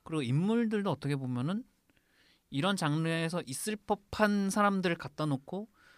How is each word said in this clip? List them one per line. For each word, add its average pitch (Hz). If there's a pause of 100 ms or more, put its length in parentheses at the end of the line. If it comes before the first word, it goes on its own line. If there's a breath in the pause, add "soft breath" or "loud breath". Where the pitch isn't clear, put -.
그리고 160
인물들도 202
어떻게 143
보면은 135 (840 soft breath)
이런 175
장르에서 165
있을 214
법한 202
사람들을 190
갖다 -
놓고 180 (300 soft breath)